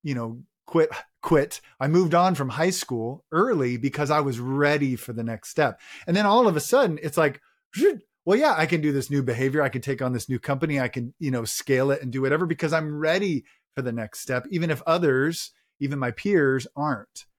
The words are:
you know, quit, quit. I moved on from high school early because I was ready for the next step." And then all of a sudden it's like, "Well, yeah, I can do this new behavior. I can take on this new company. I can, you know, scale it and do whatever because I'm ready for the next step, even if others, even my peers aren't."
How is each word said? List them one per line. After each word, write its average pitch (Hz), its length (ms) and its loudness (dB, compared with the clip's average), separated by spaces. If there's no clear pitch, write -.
you 143 140 -4
know, 117 260 -8
quit, 156 240 4
quit. - 380 2
I 135 80 -2
moved 165 280 4
on 180 200 4
from 131 140 -2
high 160 220 0
school 123 600 -6
early 160 460 2
because 139 340 -2
I 151 100 4
was 131 200 -2
ready 139 560 2
for - 160 -12
the 113 100 -6
next 113 280 -8
step." 139 300 0
And 170 80 2
then 208 100 2
all 226 220 6
of 165 80 2
a 147 40 0
sudden 226 400 2
it's 156 160 -6
like, 151 240 2
"Well, 196 120 4
yeah, 269 220 4
I 160 80 2
can 160 140 0
do 151 100 2
this 139 180 -2
new 139 140 0
behavior. 131 400 0
I 135 60 0
can 120 140 -4
take 139 200 -4
on 127 100 -2
this 120 160 -4
new 127 120 -2
company. 143 400 -2
I 123 80 -2
can, 123 320 -8
you 147 100 -4
know, 120 140 -2
scale 135 480 0
it 139 100 -2
and 127 80 -6
do 131 120 -4
whatever 151 220 2
because 160 280 -2
I'm 151 260 -2
ready 165 460 0
for 135 80 -4
the 123 100 -4
next 113 280 -8
step, 127 320 -4
even 170 180 -2
if 147 160 -2
others, 160 640 0
even 139 180 -4
my 123 140 -2
peers 139 540 2
aren't." 143 500 -6